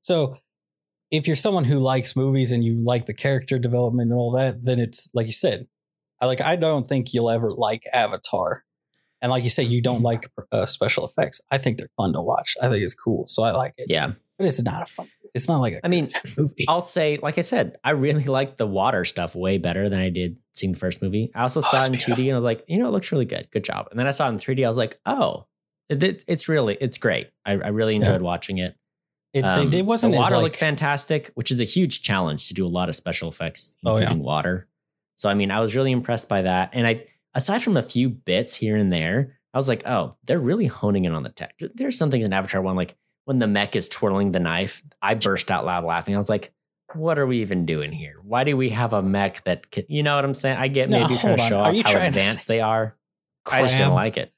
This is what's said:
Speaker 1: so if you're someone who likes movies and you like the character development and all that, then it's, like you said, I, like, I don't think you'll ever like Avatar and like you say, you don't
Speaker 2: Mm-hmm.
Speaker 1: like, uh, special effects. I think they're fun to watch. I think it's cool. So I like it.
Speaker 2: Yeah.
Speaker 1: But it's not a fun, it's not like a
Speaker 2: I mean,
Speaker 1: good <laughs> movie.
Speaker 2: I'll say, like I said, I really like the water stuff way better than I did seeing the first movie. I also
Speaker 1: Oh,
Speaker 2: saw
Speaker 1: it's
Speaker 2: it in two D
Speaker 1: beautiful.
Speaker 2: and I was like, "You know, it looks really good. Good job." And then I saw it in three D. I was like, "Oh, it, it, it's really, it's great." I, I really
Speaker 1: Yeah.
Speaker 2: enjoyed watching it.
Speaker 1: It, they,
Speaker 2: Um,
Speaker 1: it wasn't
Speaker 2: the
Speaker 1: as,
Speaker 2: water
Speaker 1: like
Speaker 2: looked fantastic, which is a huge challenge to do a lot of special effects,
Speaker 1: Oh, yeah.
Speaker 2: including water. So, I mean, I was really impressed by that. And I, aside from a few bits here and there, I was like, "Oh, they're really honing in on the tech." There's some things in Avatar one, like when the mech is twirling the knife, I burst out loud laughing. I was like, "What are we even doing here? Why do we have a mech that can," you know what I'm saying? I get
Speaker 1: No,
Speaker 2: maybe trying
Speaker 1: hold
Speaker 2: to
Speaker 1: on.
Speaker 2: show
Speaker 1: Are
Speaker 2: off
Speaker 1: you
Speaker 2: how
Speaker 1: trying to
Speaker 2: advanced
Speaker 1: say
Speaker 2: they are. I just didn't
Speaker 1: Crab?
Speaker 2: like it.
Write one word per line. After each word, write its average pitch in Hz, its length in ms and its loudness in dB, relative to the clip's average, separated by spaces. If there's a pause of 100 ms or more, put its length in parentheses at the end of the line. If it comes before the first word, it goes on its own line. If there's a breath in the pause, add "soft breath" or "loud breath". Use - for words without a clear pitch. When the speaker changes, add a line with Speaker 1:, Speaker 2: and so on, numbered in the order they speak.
Speaker 1:
so 147 340 0 (720)
if 151 160 0
you're 160 100 2
someone 190 280 4
who 143 140 2
likes 131 380 2
movies 135 360 2
and 120 120 2
you 113 160 0
like 120 260 0
the 110 80 -6
character 135 440 -2
development 120 520 0
and 120 80 2
all 120 140 0
that, 127 320 0
then 127 140 2
it's, 117 360 0
like 113 120 0
you 113 60 0
said, 110 340 2 (540)
I, 123 60 0
like, 127 140 0
I 165 160 2
don't 156 300 2
think 131 260 -2
you'll 117 180 2
ever 113 220 0
like 113 400 -2
Avatar 101 720 -2 (600)
and 123 60 2
like 131 100 0
you 120 80 0
say, 143 140 4
you 120 180 2
don't 123 140 0
Speaker 2:
Mm-hmm. 117 80 2
Speaker 1:
like, 117 260 -2 (220)
uh, 104 140 0
special - 380 2
effects. - 360 0 (100)
I 135 80 0
think 135 200 0
they're - 180 -12
fun 95 160 0
to 85 100 -4
watch. - 400 -2
I 127 60 2
think 104 160 2
it's 87 100 0
cool. - 320 -2
So - 160 2
I 113 80 2
like 131 260 -2
it. - 140 -10
Speaker 2:
Yeah. 80 220 0 (260)
Speaker 1:
But 196 80 0
it's 139 160 2
not 143 200 -4
a - 40 -10
fun, - 220 -14 (260)
it's 127 140 2
not 156 120 2
like 110 140 0
a - 100 -12
Speaker 2:
I 175 40 0
mean, 175 180 2
Speaker 1:
good - 280 -8
<laughs> - 40 -8
movie. 147 300 -2
Speaker 2:
I'll 170 120 2
say, 156 420 0
like 147 140 -2
I - 40 0
said, 135 420 0
I 131 80 0
really 147 340 2
like 135 320 -2
the 110 100 -2
water 98 380 0
stuff 87 300 -4
way 92 240 0
better 90 300 -2
than 98 120 0
I 92 100 0
did 87 260 -4 (160)
seeing 95 200 -4
the 90 60 -6
first 92 240 -4
movie. 104 320 -2
I 117 80 -4
also 123 180 0
Speaker 1:
Oh, - 20 0
Speaker 2:
saw - 160 4
Speaker 1:
it's 131 100 6
Speaker 2:
it 131 60 2
in 120 40 -2
two - 0 -
D 120 240 0
Speaker 1:
beautiful. 131 60 2
Speaker 2:
and 135 60 0
I - 20 0
was 120 80 0
like, 117 240 -2
"You 170 100 0
know, 247 100 0
it 226 40 -2
looks 190 200 -2
really 139 120 2
good. - 260 -8
Good 107 140 -4
job." - 260 -6
And 110 80 -8
then 127 80 0
I 139 60 0
saw 143 140 0
it 123 40 0
in 107 80 -4
three 135 160 -4
D. 131 100 0
I 120 40 2
was 113 80 0
like, 113 300 -4
"Oh, 247 400 -2 (420)
it, 143 140 0
it, 185 260 0
it's - 200 0
really, 127 320 2
it's 120 180 0
great." 90 320 -2 (140)
I, 101 80 -2
I 101 160 -2
really 110 260 0
Speaker 1:
Yeah. 104 60 2
Speaker 2:
enjoyed 101 220 2
watching 87 360 -4
it. 90 180 -4 (560)
Speaker 1:
It, 135 100 0
they, 101 60 2
Speaker 2:
Um, 95 240 2
Speaker 1:
it 185 140 2
wasn't 226 260 4
Speaker 2:
the - 60 4
Speaker 1:
as, - 80 4
Speaker 2:
water 190 100 6
Speaker 1:
like - 80 4
Speaker 2:
looked 160 120 -2
fantastic, 147 800 0
which 120 160 -2
is 123 100 2
a 117 40 2
huge 170 380 2
challenge 87 460 0
to - 60 -2
do 95 120 -2
a - 20 -2
lot 87 220 -2
of 80 40 -4
special 82 340 -6
effects, - 460 -4 (100)
Speaker 1:
Oh, 110 120 2
yeah. 104 80 2
Speaker 2:
including 85 200 0
water. 76 440 -2 (480)
So, - 140 -2
I 101 40 2
mean, 98 160 0
I 104 100 0
was 110 140 -2
really 135 180 2
impressed 117 360 -2
by 98 140 0
that. 92 320 0
And 120 120 0
I, 117 200 -2 (280 soft breath)
aside 196 280 2
from 208 160 0
a 110 40 0
few 127 280 0
bits 98 440 -2
here 107 220 -2
and 101 160 2
there, 92 460 -2 (160)
I 127 40 0
was 135 100 0
like, 117 180 -2
"Oh, 104 260 -2 (120)
they're 165 140 0
really 165 280 0
honing 101 400 0
in 82 80 0
on 78 80 -4
the - 80 -10
tech." - 240 -16 (200)
There's 254 240 -2
some 156 120 2
things 120 160 0
in 95 80 0
Avatar 95 280 -2
one, 92 140 0
like 90 200 -4 (300)
when 131 140 0
the 113 80 2
mech 101 260 0
is 95 140 0
twirling 101 420 0
the 90 80 -2
knife, 87 440 -2 (200)
I 104 140 2
burst 98 340 -2
out 85 160 -2
loud 87 180 -2
laughing. 85 300 -2
I 101 40 0
was 101 120 0
like, 107 220 -4 (420)
"What 160 240 -2
are 139 80 2
we 127 140 0
even 95 260 -2
doing 76 260 -2
here? 76 300 -12
Why 117 220 0
do 143 120 2
we 131 140 0
have 110 220 -2
a 104 100 0
mech 98 420 0
that - 280 -4
can," - 160 -6
you 147 160 -2
know 147 120 2
what 139 80 0
I'm 139 100 -2
saying? 135 240 0
I 131 100 0
get 135 200 0
Speaker 1:
No, - 120 4
Speaker 2:
maybe 123 160 2
trying 202 200 2
Speaker 1:
hold - 20 2
Speaker 2:
to - 60 4
Speaker 1:
on. - 40 2
Speaker 2:
show 104 120 2
Speaker 1:
Are 104 100 4
Speaker 2:
off 175 40 2
Speaker 1:
you 220 100 2
Speaker 2:
how - 60 4
Speaker 1:
trying 185 220 4
to 160 60 2
Speaker 2:
advanced 117 280 4
Speaker 1:
say 113 100 0
Speaker 2:
they 113 40 0
are. 110 360 0 (540)
I 135 120 2
just 127 160 4
didn't 139 160 6
Speaker 1:
Crab? - 20 4
Speaker 2:
like 107 200 0
it. - 220 -8